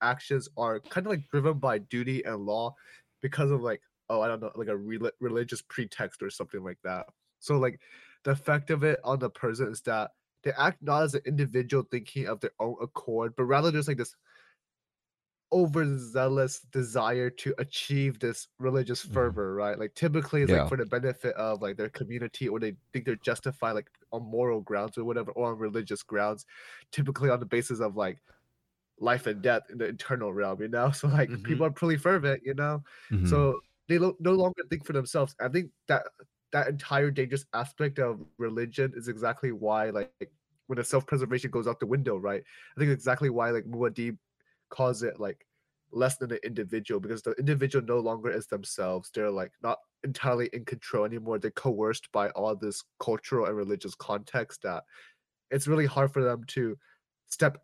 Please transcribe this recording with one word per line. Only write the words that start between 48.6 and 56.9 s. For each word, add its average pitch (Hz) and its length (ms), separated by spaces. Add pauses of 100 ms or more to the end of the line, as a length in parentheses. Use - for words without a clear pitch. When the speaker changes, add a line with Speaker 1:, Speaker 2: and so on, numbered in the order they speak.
Speaker 1:
They're, 107 180
like, 92 200 (120)
not 117 160 (240)
entirely 123 500
in 120 100
control 113 420
anymore. 113 340
They're 107 120
coerced 110 600
by 101 180
all 107 260
this 101 280 (160)
cultural 113 480
and 107 100
religious 98 380
context - 680
that 87 220 (680)
it's 139 160
really 151 200
hard 135 260
for 135 100
them 120 260
to 113 280 (500)